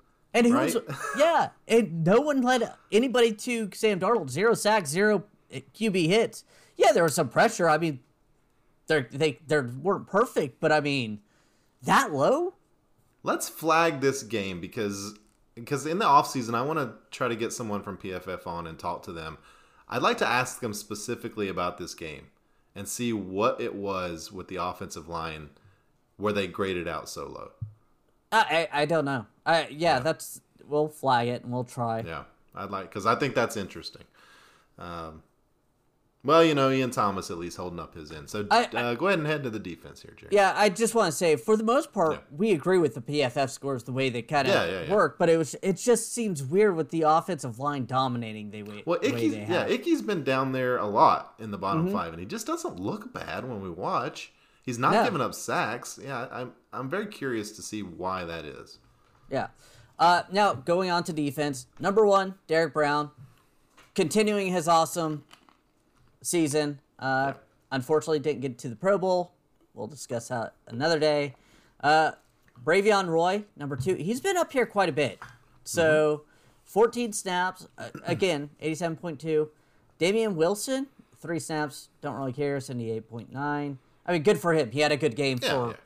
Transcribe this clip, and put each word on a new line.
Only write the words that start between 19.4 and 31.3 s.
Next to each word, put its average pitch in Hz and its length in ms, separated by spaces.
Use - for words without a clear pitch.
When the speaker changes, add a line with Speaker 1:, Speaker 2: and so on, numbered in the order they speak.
Speaker 2:
I'd 123 140
like 190 180
to 185 80
ask 123 320
them 110 140
specifically 107 760
about 90 300
this 87 160
game 73 340
and 98 140
see 120 240
what 104 480
it 120 120
was 92 580
with 92 180
the 92 80
offensive 87 500
line 80 440
where 101 160
they 98 140
graded 90 420
out 78 180
so - 180
low. - 260
Speaker 1:
I, 165 400
I, 147 80
I 151 40
don't 156 200
know. 131 220
I, 156 240
yeah, 151 260
Speaker 2:
Yeah. 127 60
Speaker 1:
that's, - 400
we'll 147 220
flag 123 400
it 120 140